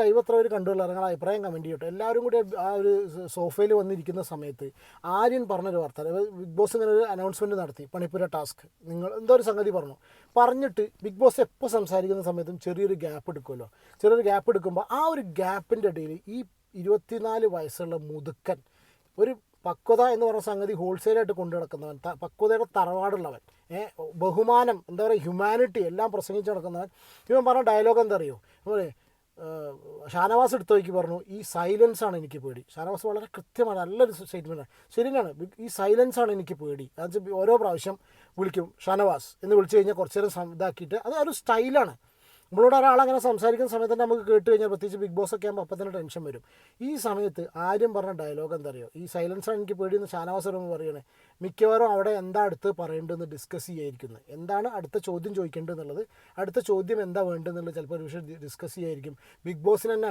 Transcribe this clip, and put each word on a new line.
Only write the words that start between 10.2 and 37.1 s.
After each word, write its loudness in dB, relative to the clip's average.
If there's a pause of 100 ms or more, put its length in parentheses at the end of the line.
പറഞ്ഞിട്ട് 2 (200)
ബിഗ് -10
ബോസ് 6
എപ്പോൾ -8
സംസാരിക്കുന്ന 0
സമയത്തും -6 (100)
ചെറിയൊരു -2
ഗ്യാപ്പ് -10
എടുക്കുമല്ലോ, -12 (320)
ചെറിയൊരു 6
ഗ്യാപ്പ് 2
എടുക്കുമ്പോൾ -2 (120)
ആ 2 (100)
ഒരു -4 (160)
ഗ്യാപ്പിൻ്റെ -2
ഇടയിൽ -8 (220)
ഈ -8 (420)
ഇരുപത്തിനാല് 0 (100)
വയസ്സുള്ള -8 (120)
മുതുക്കൻ, -8 (600)
ഒരു 2 (320)
പക്വത 2 (120)
എന്ന് 0
പറഞ്ഞ 0
സംഗതി -4
ഹോൾസെയിലായിട്ട് 0
കൊണ്ടു -6
നടക്കുന്നവൻ, -10
ത-, -8
പക്വതയുടെ 0 (100)
തറവാടുള്ളവൻ, 0 (300)
ഏ, -8 (420)
ബഹുമാനം, 4 (120)
എന്താ -4
പറയുക, 4
ഹ്യൂമാനിറ്റി 0
എല്ലാം -2
പ്രസംഗിച്ച് -4
നടക്കുന്നവൻ. -8 (420)
ഇവൻ 6
പറഞ്ഞ 4
ഡയലോഗ് 6
എന്താ 2
അറിയോ? -6 (260)
ഇവൻ -6
പറയും, -2 (440)
ഏഹ്, -12 (420)
ഷാനവാസ് 4
എടുത്ത് 0
നോക്കി 0
പറഞ്ഞു, -2 (160)
"ഈ -12 (160)
സൈലൻസ് 4
ആണ് -2
എനിക്ക് -14
പേടി." -12 (120)
ഷാനവാസ് -8
വളരെ -6
കൃത്യമാണ്, -2
നല്ലൊരു 2
സ് -16
സ്റ്റേറ്റ്മെന്റ് -10
ആണ്. -20 (260)
ശരി 2
തന്നെയാണ്, -2
ബി-, -12 (100)
ഈ -12 (100)
സൈലൻസ് 2
ആണ് 0
എനിക്ക് -8
പേടി. -8 (120)
അതെന്ന് -6